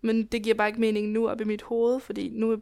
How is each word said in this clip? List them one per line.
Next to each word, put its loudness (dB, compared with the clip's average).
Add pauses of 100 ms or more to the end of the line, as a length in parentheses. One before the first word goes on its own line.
Men 0
det -4
giver 4
bare 2
ikke -4
mening 2
nu 0
op -2
i -4
mit -2
hoved, 0
fordi -6
nu 0